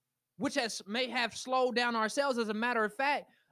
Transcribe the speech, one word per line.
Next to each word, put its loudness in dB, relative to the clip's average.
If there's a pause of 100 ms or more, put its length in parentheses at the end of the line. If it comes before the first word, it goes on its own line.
(380)
which -2
has, -2
may -2
have -2
slowed 0
down 2
our 2
sales. 0
As 0
a -2
matter 0
of -2
fact, 0 (260)